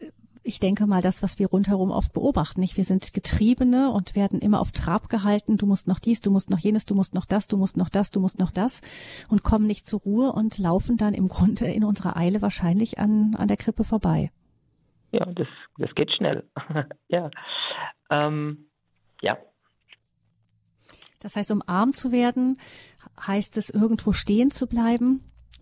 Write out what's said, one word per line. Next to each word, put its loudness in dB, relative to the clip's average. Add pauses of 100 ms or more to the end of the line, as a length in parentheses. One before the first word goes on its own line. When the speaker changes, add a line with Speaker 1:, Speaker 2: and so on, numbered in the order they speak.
(440)
Speaker 1:
ich -8
denke 2
mal, 2
das, 0
was -6
wir 0
rundherum 0
oft 0
beobachten, 0
nicht? -2
Wir 0
sind -2
Getriebene 2
und -2
werden 0
immer 4
auf -2
Trab -2
gehalten. 0
Du 0
musst 2
noch 0
dies, 0
du 2
musst 2
noch 0
jenes, 0
du -2
musst 0
noch -4
das, 0
du -2
musst 0
noch 0
das, 0
du 0
musst 0
noch 2
das -2 (480)
und 2
kommen 4
nicht -2
zur -4
Ruhe 0
und -2
laufen 2
dann 2
im 2
Grunde 2
in 0
unserer -2
Eile 0
wahrscheinlich 0
an, 2
an 0
der 2
Krippe -2
vorbei. 0 (800)
Speaker 2:
Ja, 0
das, -4 (300)
das -6
geht 0
schnell. -2
<laughs> -6 (200)
Ja. -2 (800)
Ähm, -2 (520)
ja. -2 (1800)
Speaker 1:
Das -10
heißt, -4
um -2
arm 2
zu -4
werden, 2 (640)
heißt -2
es, -4
irgendwo 2
stehen 2
zu -4
bleiben 0 (400)